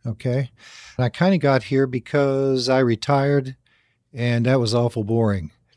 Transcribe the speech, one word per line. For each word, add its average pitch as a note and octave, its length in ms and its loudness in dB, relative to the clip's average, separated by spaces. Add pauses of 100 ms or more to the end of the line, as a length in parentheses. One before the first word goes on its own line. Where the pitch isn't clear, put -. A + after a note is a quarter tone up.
okay? B2 440 -4 (460)
And B2 80 0
I A#2 40 0
kinda F3+ 300 0
got C#3 260 2
here C3+ 240 0
because C3+ 800 0
I C3 100 4
retired, C3+ 800 0 (580)
and A#2+ 320 -2
that C3 140 2
was A2+ 140 -2
awful A#2+ 280 0
boring. G#2 480 -2 (260)